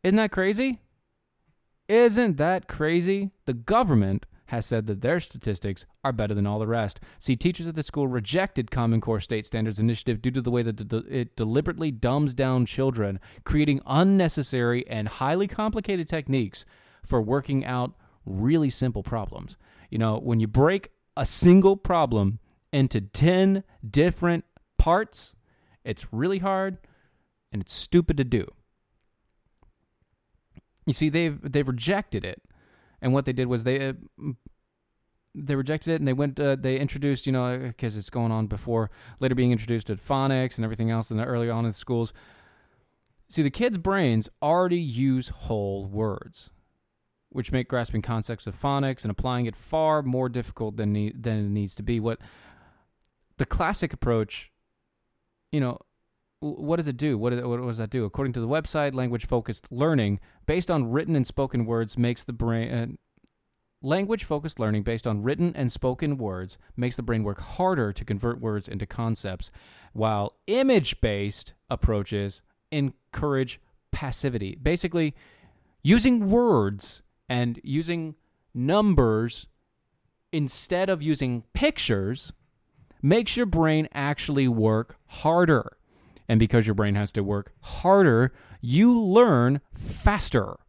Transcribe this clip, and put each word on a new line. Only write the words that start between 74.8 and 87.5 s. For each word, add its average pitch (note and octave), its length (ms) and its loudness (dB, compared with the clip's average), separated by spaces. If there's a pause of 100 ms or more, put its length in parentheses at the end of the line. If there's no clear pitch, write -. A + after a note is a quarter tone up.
using A3 460 4
words D3 720 2 (240)
and A#2+ 360 -2
using D#3+ 520 -4 (400)
numbers C3 920 2 (840)
instead F3 580 -2
of D#3+ 140 0
using C3 400 -2 (100)
pictures A#2+ 800 0 (720)
makes G3+ 340 2
your A#3+ 80 2
brain D#3+ 480 4
actually C#3 540 0
work A2 580 2
harder. D#3+ 720 2 (500)
And A2+ 120 6
because A2 280 6
your G#2+ 80 2
brain G2+ 200 2
has G2+ 180 -2
to G#2 100 0
work G2+ 380 -4